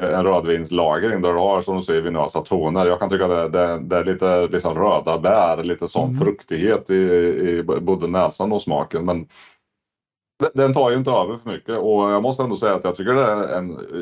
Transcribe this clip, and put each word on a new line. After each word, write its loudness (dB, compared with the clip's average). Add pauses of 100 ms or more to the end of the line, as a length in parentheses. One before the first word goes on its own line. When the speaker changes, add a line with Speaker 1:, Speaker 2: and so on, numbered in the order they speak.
(200)
Speaker 1:
en 0
rödvinslagring 0
där 2
du 0
har, 2
som -4
du -2
säger, 0
vinösa -2
toner. 0
Jag 2
kan -2
tycka 0
det, 0
det, 0
det -4
är 0
lite, 2
liksom, -2
röda 0
bär, 2
lite -4
sån -2
Speaker 2:
Mm. -4
Speaker 1:
fruktighet -2
i, 2
i 2
b-, -2
både 0
näsan 0
och -2
smaken, -4
men -4 (1120)
de-, 0
den 4
tar 4
ju 2
inte 0
över 0
för -14
mycket, -6
och 2
jag 2
måste 0
ändå -2
säga 0
att -4
jag -2
tycker -2
det 4
är 0
en -6 (240)